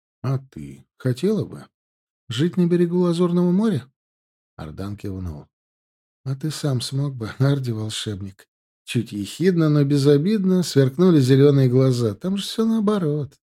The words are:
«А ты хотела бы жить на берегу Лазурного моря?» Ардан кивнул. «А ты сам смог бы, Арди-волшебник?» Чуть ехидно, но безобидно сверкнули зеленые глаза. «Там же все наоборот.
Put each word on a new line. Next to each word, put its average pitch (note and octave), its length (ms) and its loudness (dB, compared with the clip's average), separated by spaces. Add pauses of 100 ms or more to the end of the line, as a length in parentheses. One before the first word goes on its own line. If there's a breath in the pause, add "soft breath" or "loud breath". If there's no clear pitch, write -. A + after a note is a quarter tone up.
(220)
«А C3 140 -2
ты - 480 -14 (140)
хотела C#3+ 480 -2
бы D2 180 -16 (640)
жить D3+ 300 -2
на F3 80 4
берегу F3 320 0
Лазурного F3 520 0
моря?» F#3+ 360 0 (720)
Ардан F#2 420 -12
кивнул. F#2 480 -10 (800)
«А C3+ 120 -6
ты D3+ 140 -6
сам C3+ 320 -4
смог C#3 320 -6
бы, A2 240 -8
Арди-волшебник?» A2 1080 -4 (380)
Чуть - 280 -4
ехидно, D#3 580 0
но D3 120 4
безобидно D3+ 800 2
сверкнули D3 560 4
зеленые C3+ 520 6
глаза. B2 440 2
«Там F#3+ 220 -6
же G3 60 -6
все - 240 -4
наоборот. G3 640 -2 (140)